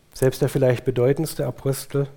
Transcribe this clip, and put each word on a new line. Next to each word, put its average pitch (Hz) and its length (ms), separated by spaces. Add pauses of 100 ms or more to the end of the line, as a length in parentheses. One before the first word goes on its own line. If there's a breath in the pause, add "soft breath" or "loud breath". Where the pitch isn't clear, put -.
(140)
Selbst - 280
der 143 60
vielleicht 127 380
bedeutendste 135 600
Apostel 135 680